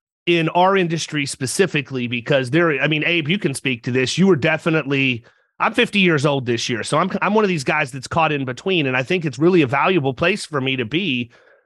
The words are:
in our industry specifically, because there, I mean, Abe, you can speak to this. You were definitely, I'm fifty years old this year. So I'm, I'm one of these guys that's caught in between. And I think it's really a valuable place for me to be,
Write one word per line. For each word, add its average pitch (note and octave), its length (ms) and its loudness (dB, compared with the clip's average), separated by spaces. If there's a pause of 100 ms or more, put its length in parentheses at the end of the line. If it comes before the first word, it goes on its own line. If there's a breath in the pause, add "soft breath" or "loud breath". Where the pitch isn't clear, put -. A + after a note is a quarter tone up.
(260)
in E3 240 2
our F#3 260 4
industry D#3+ 500 -2
specifically, C3 800 -2
because B2 440 -2
there, D#3 300 2
I C#3+ 60 2
mean, D3+ 180 0
Abe, D#3+ 240 0
you G3 100 0
can C#3 160 -2
speak B2+ 300 -4
to B2+ 60 -4
this. B2+ 280 0
You F#3+ 80 6
were F#3 100 6
definitely, C#3 880 0 (340 soft breath)
I'm G#3 160 0
fifty G#3+ 260 2
years D#3+ 260 4
old C#3 200 0
this A#2 220 -2
year. A2 140 -4
So D3 160 -2
I'm, F#3 120 0 (120)
I'm F#3+ 120 2
one G#3+ 100 4
of G3 40 2
these D#3+ 160 -2
guys D3+ 280 -2
that's C3+ 140 -10
caught D#3+ 240 0
in C#3 140 -2
between. C#3+ 420 -2
And B2+ 100 0
I C3 60 0
think F3+ 220 -2
it's C3 140 -6
really E3+ 240 4
a C3+ 40 2
valuable C#3+ 460 0
place F3+ 320 -2
for D3 160 -6
me C3 160 -2
to B2 80 -2
be, B2+ 460 -4 (360 soft breath)